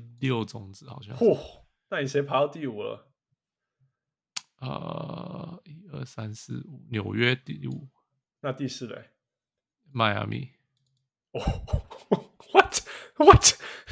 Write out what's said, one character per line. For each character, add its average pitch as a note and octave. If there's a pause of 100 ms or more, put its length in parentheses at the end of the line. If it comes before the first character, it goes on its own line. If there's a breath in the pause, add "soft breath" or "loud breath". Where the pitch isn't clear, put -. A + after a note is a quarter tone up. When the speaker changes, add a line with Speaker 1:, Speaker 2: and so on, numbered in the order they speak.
(180)
Speaker 1:
六 B2
种 G2+
子， -
好 -
像 -
是。 -
Speaker 2:
嚯， F#3 (540)
那 F3
你 C#3
谁 C#3+
爬 C#3
到 D3
第 D3
五 G#2
了？ G#2+ (1500)
Speaker 1:
呃， -
一 E3
二 C#3
三 A2
四 B2
五， C3
纽 G2+
约 A#2+
第 C#3
五。 C3+ (520)
Speaker 2:
那 C#3
第 C#3
四 B2+
嘞？ - (800)
Speaker 1:
迈 A2
阿 G#2
密。 A#2 (800)
Speaker 2:
哦， -
<laughs> -
what? - (360 loud breath)
What? - (380 loud breath)